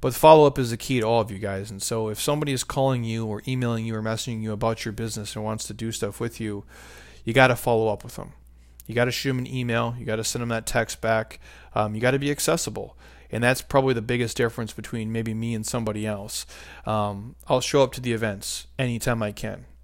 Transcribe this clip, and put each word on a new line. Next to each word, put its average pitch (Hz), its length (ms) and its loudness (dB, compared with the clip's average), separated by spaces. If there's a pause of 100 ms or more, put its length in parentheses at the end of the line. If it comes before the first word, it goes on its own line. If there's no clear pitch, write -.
But 131 140 0
follow-up 156 460 10
is 120 100 0
the 117 60 -2
key 127 240 -2
to 110 60 0
all 117 140 4
of 113 100 0
you 98 80 -8
guys. 101 340 -6
And 98 100 -10
so 113 260 -2
if 107 120 -6
somebody 147 320 0
is 127 100 -2
calling 135 400 0
you 113 240 -4
or 107 220 -6
emailing 120 360 -2
you 113 120 -4
or 110 60 -4
messaging 110 380 -4
you 107 120 -4
about 113 320 -2
your 113 80 -6
business 104 420 -8
and 107 100 -6
wants 107 220 -6
to 107 80 -10
do 113 160 -6
stuff 107 300 -6
with 117 200 -6
you, 104 240 -6 (600)
you 117 100 -2
gotta 127 220 8
follow 110 320 2
up 101 160 -2
with - 100 -14
them. - 180 -12 (540)
You 113 80 -8
gotta 120 160 4
shoot 135 200 -2
them 127 100 0
an 127 120 -8
email. 117 460 0
You 120 80 -10
gotta 110 160 -2
send 120 200 -4
them 117 80 -4
that 113 160 -2
text - 340 -2
back. 110 400 0 (340)
Um, 107 220 0
you 110 40 -4
gotta 127 180 4
be 143 120 -2
accessible. 110 680 -2 (340)
And 113 120 -2
that's 123 180 4
probably 135 320 4
the 117 80 0
biggest 120 360 -2
difference 117 360 -2
between 110 400 -6
maybe 113 220 -2
me 113 180 -2
and 110 140 -4
somebody 107 400 -2
else. 104 400 -6 (400)
Um, 104 480 -2 (140)
I'll 127 120 4
show 139 220 4
up 127 120 2
to 131 60 -10
the 123 120 -2
events 107 560 -4 (100)
anytime 120 420 0
I 104 120 -2
can. - 340 -10 (180)